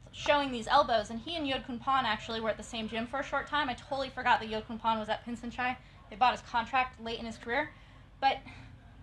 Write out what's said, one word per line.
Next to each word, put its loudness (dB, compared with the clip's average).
showing 4
these -4
elbows, 6
and -4
he -8
and -2
Yod -2
Khun -6
Pon 2
actually -2
were 0
at -2
the -12
same -6
gym -2
for -4
a -2
short -2
time. 0
I -2
totally -4
forgot 4
that -6
Yod -4
Khun -8
Pon 4
was -4
at -2
Pinsan -8
Chai. -2
They -12
bought 6
his -4
contract 0
late -4
in -8
his -8
career. -2
But 2